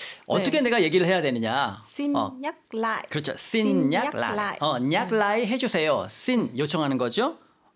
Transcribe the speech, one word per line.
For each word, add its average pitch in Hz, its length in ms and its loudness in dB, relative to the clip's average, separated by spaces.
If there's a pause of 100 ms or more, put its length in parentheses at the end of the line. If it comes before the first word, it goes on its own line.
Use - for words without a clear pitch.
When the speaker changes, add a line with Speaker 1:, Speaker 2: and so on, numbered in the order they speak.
(260)
Speaker 1:
어떻게 254 320 2
Speaker 2:
네. 294 120 2
Speaker 1:
내가 233 140 4
얘기를 170 240 4
해야 185 140 4
되느냐. 117 600 0 (320)
어. 220 260 -2
Speaker 2:
신약라이. 226 720 -6
Speaker 1:
그렇죠. - 260 -4
Speaker 2:
신약라이. 202 760 2
Speaker 1:
신약라이. 202 480 -2
어, 147 180 0
Speaker 2:
네. 131 160 0
Speaker 1:
약라이 214 520 2
해주세요. 160 600 0
신 190 480 0
요청하는 143 420 0
거죠. 196 380 0 (400)